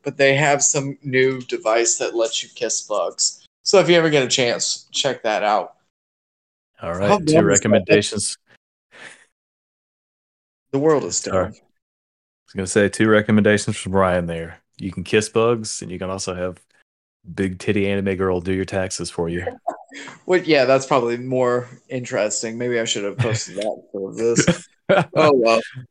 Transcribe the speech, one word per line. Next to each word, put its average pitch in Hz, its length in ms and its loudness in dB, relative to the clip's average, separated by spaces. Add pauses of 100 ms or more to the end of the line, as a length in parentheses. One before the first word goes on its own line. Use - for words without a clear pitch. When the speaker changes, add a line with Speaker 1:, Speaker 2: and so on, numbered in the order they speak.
Speaker 1:
but 139 140 -8
they 139 180 4
have 143 280 2
some 139 400 -2
new 131 380 0
device 117 560 0
that 107 180 -4
lets 113 280 -2
you - 120 -16
kiss - 260 -4
bugs. - 640 -4 (180)
So 196 160 6
if 170 100 4
you 175 60 6
ever 160 140 4
get 147 140 4
a 123 60 -2
chance, - 640 -2
check - 320 -4
that 104 200 -2
out. 104 320 0 (1040)
Speaker 2:
All 85 120 -6
Speaker 1:
How 87 40 -6
Speaker 2:
right, 98 120 0
Speaker 1:
dumb 180 160 2
Speaker 2:
two 156 80 2
Speaker 1:
is - 20 4
that? 165 100 6
Speaker 2:
recommendations. 104 920 2 (2250)
Speaker 1:
The 135 80 0
world 147 240 4
is 87 140 -4
Speaker 2:
Sorry. 95 300 0
Speaker 1:
dumb. 107 60 -12
Speaker 2:
I - 40 -20 (880)
was - 100 -20
gonna 92 120 -4
say 101 220 4
two 110 200 2
recommendations 104 680 4
from - 160 -8
Ryan 92 320 2
there. 82 340 -8 (180)
You 92 140 -8
can 90 120 -10
kiss 107 260 0
bugs, 113 520 0
and 87 100 -12
you 90 80 -10
can 95 100 -8
also 95 240 -6
have 90 260 -8 (760)
big 92 240 -4
titty 101 300 -2
anime 98 260 -2
girl 92 260 -2
do 95 120 -4
your 95 120 -2
taxes 92 440 -6
for 85 200 -4
you. 90 160 -6
Speaker 1:
<laughs> - 100 -8 (680)
Well, 180 160 2
yeah, 147 220 4
that's 135 220 4
probably 120 320 0
more 123 500 -2 (220)
interesting. 113 680 -4
Maybe 120 220 -2
I 113 60 -2
should 104 180 -4
have 98 140 -6
posted 110 400 -2
that 104 260 -6 (100)
instead 98 80 -6
of 104 140 -8
this. 117 500 0 (240)
Speaker 2:
<laughs> 190 240 4
Speaker 1:
Oh, 156 200 6
well. 113 260 4 (320)